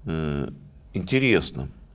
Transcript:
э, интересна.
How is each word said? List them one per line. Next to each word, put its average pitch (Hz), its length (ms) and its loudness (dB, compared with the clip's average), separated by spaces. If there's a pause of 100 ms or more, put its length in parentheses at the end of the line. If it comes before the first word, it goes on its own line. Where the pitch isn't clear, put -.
э, 76 460 -2 (420)
интересна. 98 760 2 (260)